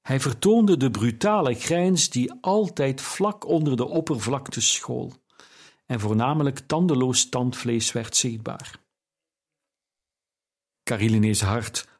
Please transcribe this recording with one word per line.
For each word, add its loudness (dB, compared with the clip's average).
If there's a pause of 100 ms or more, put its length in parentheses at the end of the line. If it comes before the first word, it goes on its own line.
Hij -2
vertoonde 4
de 2
brutale 0
grijns 0
die -2
altijd 0
vlak -4
onder 2
de 0
oppervlakte -4
school -2 (720)
en -2
voornamelijk 0
tandeloos 2
tandvlees -2
werd -6
zichtbaar. -4 (2000)
Kariline's 2
hart -2 (120)